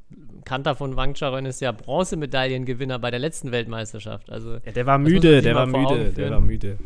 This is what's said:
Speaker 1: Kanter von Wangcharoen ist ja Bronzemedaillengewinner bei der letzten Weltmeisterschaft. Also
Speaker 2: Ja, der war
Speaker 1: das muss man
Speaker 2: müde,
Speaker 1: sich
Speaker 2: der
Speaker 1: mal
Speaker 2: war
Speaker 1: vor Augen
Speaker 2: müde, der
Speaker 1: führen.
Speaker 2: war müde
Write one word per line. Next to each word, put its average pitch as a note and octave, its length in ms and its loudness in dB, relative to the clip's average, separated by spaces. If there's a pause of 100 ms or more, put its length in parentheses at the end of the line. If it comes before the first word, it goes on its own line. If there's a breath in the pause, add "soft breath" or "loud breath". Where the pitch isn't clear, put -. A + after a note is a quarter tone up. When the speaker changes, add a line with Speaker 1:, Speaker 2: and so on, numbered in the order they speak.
(440)
Speaker 1:
Kanter C#3 300 -4
von C3 220 -6
Wangcharoen C3+ 500 -2
ist C3 140 -10
ja C3 100 -2
Bronzemedaillengewinner C3 1300 -4
bei A#2+ 120 -4
der B2 100 -4
letzten D3 320 -8
Weltmeisterschaft. A2 760 -8
Also A2+ 240 -8 (100)
Speaker 2:
Ja, A2 80 -12
der B2 140 -4
war C#3 120 4
Speaker 1:
das C#3 40 0
muss D#3 100 4
man F3+ 100 6
Speaker 2:
müde, D#3+ 140 10
Speaker 1:
sich B2+ 80 6
Speaker 2:
der A#2 100 4
Speaker 1:
mal B2 60 2
Speaker 2:
war B2+ 80 0
Speaker 1:
vor C3+ 220 2
Augen B2 80 2
Speaker 2:
müde, A2+ 60 0
der - 100 2
Speaker 1:
führen. C#3+ 180 -4
Speaker 2:
war G#2+ 80 6
müde G#2 460 4